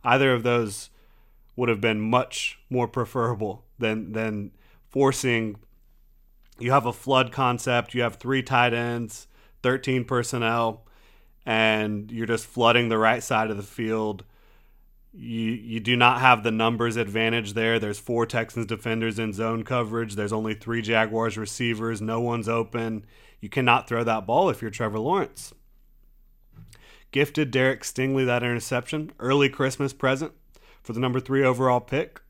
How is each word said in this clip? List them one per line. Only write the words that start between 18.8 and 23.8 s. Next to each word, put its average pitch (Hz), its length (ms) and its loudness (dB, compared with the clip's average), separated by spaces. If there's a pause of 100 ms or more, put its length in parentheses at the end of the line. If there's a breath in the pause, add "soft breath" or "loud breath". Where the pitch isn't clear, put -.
in 110 140 -4
zone 113 320 -4
coverage. 117 500 -4
There's 104 180 -4
only 110 220 -4
three 113 280 -4
Jaguars 110 540 0
receivers. 113 640 -4
No 110 200 -2
one's 117 280 -2
open. 113 560 -4 (360 soft breath)
You 104 80 -12
cannot 127 400 2